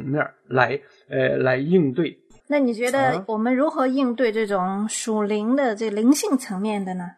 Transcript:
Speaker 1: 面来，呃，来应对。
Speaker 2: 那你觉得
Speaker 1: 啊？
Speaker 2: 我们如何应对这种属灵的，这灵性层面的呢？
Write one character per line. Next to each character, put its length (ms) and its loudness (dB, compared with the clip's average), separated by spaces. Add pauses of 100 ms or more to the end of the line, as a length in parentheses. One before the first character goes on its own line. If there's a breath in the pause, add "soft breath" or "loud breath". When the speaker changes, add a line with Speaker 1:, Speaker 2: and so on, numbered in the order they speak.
Speaker 1:
面 180 0 (240)
来， 320 2 (300 soft breath)
呃， 280 0
来 200 2
应 340 2
对。 240 -2 (320)
Speaker 2:
那 120 0
你 140 2
觉 180 -2
得 80 0
Speaker 1:
啊？ 280 0
Speaker 2:
我 100 -2
们 180 0
如 140 2
何 180 0
应 260 0
对 180 0
这 140 0
种 420 -2
属 360 -2
灵 320 0
的， 200 0
这 140 -4
灵 240 4
性 240 0
层 240 -6
面 220 -2
的 100 -6
呢？ 120 -8 (120)